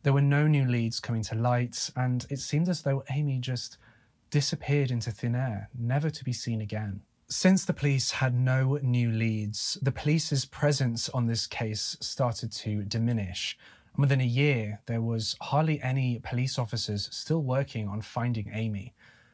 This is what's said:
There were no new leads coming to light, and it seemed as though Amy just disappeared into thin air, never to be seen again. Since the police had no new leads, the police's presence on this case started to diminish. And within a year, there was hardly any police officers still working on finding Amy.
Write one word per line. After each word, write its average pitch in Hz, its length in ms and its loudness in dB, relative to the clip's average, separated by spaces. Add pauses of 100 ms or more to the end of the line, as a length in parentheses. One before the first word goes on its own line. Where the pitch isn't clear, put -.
There 139 100 4
were 139 80 6
no 143 240 4
new 139 200 6
leads 117 340 2
coming 113 260 -2
to 110 100 -6
light, 123 600 0
and 123 340 0
it 139 100 -4
seemed 160 280 0
as 175 140 0
though 139 300 0
Amy 139 280 0
just 123 380 -6 (520)
disappeared 143 640 0
into 117 200 -2
thin 120 240 -2
air, 107 420 -2
never 135 320 0
to - 160 -8
be 127 80 -2
seen 113 260 -4
again. 104 440 -6 (280)
Since 190 340 4
the - 80 0
police 139 360 2
had 131 240 0
no 131 480 2
new 123 300 2
leads, 110 720 0
the 131 80 4
police's 151 540 0
presence 131 640 0
on 120 180 0
this 117 180 0
case - 540 -6
started 120 540 -2
to 104 280 -4
diminish. 107 760 -2 (380)
And - 80 0
within 139 180 4
a 131 60 2
year, 120 600 2
there 117 160 0
was 113 360 -2
hardly 151 440 2
any 127 400 0
police 127 340 -2
officers 107 540 -4
still 156 320 -2
working 127 440 -2
on 104 140 -4
finding 117 500 -2
Amy. 107 440 -4 (380)